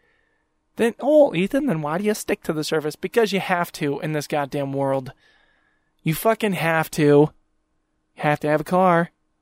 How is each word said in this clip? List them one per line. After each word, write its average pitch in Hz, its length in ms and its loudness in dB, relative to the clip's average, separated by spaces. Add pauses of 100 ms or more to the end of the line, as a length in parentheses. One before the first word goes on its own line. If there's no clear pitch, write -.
(760)
Then, 226 220 0
oh, 294 360 4
Ethan, 196 320 -2
then 165 160 -2
why 151 160 -4
do 208 60 -6
you 208 100 0
stick - 300 -6
to 165 100 -4
the 151 100 -4
service? 151 320 -4
Because 196 360 -2
you 190 80 -2
have 175 320 -2
to 143 280 -4
in 156 120 -4
this 147 140 -4
goddamn 143 460 -4
world. 135 400 -2 (880)
You 160 120 0
fucking 214 400 0
have 160 380 -2
to. 147 400 4 (840)
You - 60 -16
have 147 180 0
to 151 80 -4
have 151 140 2
a - 20 -14
car. 180 460 2 (320)